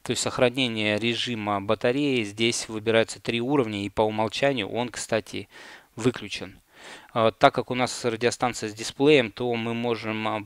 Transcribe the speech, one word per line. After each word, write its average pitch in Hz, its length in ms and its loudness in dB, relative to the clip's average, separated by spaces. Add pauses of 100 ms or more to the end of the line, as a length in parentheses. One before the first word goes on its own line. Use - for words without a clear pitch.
то - 80 -10
есть 117 140 -2
сохранение 117 760 2
режима 110 640 -2
батареи. 123 600 0
Здесь 113 460 -2
выбираются 110 520 0
три 117 180 -2
уровня, 117 460 0
и 101 40 -2
по 113 120 0
умолчанию 110 680 0
он, 120 220 -4
кстати, - 580 -4 (480)
выключен. 107 640 -4 (540)
А, 113 160 4
так 135 240 6
как 123 160 -4
у 123 60 -4
нас 123 280 -4
радиостанция 113 640 -2
с 104 40 -12
дисплеем, 123 580 4
то 123 220 -4
мы 117 220 -4
можем, 110 520 -2
а, 107 180 -2